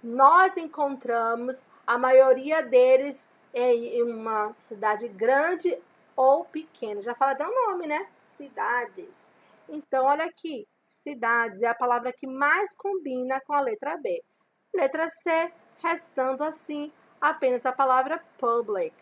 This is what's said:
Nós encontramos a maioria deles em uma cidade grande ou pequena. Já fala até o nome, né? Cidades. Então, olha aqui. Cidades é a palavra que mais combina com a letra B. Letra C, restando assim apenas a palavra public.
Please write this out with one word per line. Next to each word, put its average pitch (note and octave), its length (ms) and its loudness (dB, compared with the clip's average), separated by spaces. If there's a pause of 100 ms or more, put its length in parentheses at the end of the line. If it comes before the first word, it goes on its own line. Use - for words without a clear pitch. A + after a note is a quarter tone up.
Nós D4+ 520 6
encontramos B3+ 1080 -4 (220)
a A#3+ 100 0
maioria C4 640 6
deles C4 640 4 (280)
em A#3+ 480 0
uma A3 500 -4
cidade G#3+ 540 -4
grande C#4 760 0 (340)
ou C#4 300 4
pequena. G#3+ 560 -12
Já A#3+ 140 -8
fala C4+ 160 2
até C#4+ 160 -4
o A#4+ 200 0
nome, F4+ 200 -4
né? D#4+ 200 -4 (300)
Cidades. A#3+ 960 -8 (360)
Então, C#4+ 380 -4
olha D4 200 2
aqui. D#4+ 420 -12 (120)
Cidades A#3 840 -4
é A#3 60 0
a A#3 80 0
palavra A#3+ 380 -2
que - 120 -14
mais D4 500 -2
combina C4+ 680 -6
com D4 120 -8
a C#4+ 60 2
letra C4+ 380 -6
B. C4 260 -6 (500)
Letra D#4+ 360 -2
C, E4 420 -4 (280)
restando C4 640 -4
assim D4+ 500 -8 (260)
apenas C4+ 460 -2
a B3+ 80 -2
palavra C4+ 500 0 (140)
public. A3 640 -2